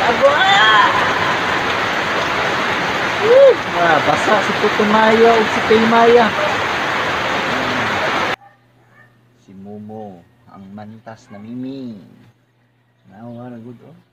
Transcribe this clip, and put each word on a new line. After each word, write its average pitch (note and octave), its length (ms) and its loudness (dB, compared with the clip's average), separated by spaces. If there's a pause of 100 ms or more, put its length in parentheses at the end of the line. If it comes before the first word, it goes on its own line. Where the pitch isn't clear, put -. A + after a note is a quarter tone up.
Tago, A#3 320 2
ah! E4 560 4 (2250)
Woo! B4 320 8 (240)
Ah, E3+ 240 4
basa D3+ 400 0
si - 160 -4
Puto G#3 320 0
Maya A3+ 480 4
o - 20 2 (140)
si A#3+ 40 -2 (120)
Kay A3 160 6
Maya. A#3 400 6 (3250)
Si G2 80 -20
Momo, G#2 640 -16 (320)
ang F#2+ 240 -20
mantas A2 560 -20
na G2+ 80 -18
Mimi. B2+ 560 -12 (1120)
Nawa A#2+ 480 -16
na - 0 -
good, A#2 320 -18
oh. D#3 80 -20 (180)